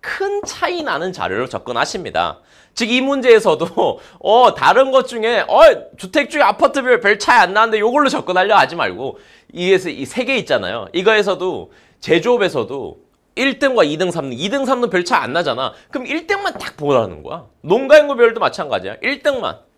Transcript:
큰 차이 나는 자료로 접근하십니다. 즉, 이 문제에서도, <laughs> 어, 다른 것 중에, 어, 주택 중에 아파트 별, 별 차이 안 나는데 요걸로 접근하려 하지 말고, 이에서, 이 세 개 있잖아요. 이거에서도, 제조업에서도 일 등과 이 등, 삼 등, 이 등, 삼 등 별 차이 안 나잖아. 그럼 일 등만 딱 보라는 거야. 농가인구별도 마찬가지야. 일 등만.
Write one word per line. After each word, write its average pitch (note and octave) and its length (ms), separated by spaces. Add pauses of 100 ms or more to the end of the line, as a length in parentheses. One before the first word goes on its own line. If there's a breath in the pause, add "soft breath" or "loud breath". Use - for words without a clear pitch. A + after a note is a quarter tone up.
큰 G4+ 440
차이 F4 380
나는 F3+ 300
자료로 G2+ 360
접근하십니다. A#2 920 (340 soft breath)
즉, A3+ 160
이 B3+ 100
문제에서도, A3 1080
<laughs> - 120
어, A3+ 340
다른 A3 360
것 C4 160
중에, A#3 420
어, A3+ 120 (380)
주택 C#4 320
중에 D4+ 120
아파트 B3 400
별, B3 180
별 G#3 180
차이 A#3+ 200
안 F#3 140
나는데 A3 280
요걸로 B3+ 280
접근하려 G3 480
하지 D#3 200
말고, A#2 420 (340 soft breath)
이에서, F#3 380
이 B2+ 160
세 B3 180
개 C4 140
있잖아요. A2 560
이거에서도, F#3 800 (280 soft breath)
제조업에서도 D3+ 1080 (260)
일 C4 220
등과 B3+ 260
이 D3 120
등, F3+ 140
삼 D#3 200
등, A#2+ 80
이 F3 100
등, C4+ 160
삼 B3 160
등 A#3 100
별 F3+ 140
차이 F3 140
안 B2+ 140
나잖아. C3+ 400 (180 loud breath)
그럼 B3+ 160
일 E4 200
등만 G4 280
딱 - 220
보라는 A2+ 460
거야. - 240 (160)
농가인구별도 A#3+ 760
마찬가지야. B2 640
일 C4+ 200
등만. G#3+ 360 (200)